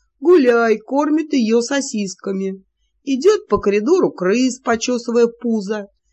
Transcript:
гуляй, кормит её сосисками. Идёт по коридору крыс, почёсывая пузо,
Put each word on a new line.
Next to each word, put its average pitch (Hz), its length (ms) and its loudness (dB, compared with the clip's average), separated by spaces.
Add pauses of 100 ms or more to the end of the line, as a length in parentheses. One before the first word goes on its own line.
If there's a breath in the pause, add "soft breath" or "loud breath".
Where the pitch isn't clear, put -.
(200)
гуляй, 240 600 4
кормит 302 520 -2
её 233 300 2
сосисками. 196 1040 -6 (380)
Идёт 285 440 0
по 208 120 0
коридору 208 520 0
крыс, 233 480 -2
почёсывая 233 680 0
пузо, 214 600 -6 (240)